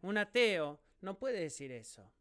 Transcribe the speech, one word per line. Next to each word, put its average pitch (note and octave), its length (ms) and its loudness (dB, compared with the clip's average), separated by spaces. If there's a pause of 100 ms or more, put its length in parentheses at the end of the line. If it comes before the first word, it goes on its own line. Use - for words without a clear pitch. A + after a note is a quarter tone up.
Un G3+ 160 -2
ateo G3+ 640 2 (220)
no F#3+ 160 -6
puede B3 220 -4
decir C#3 320 -6
eso. A2+ 500 -16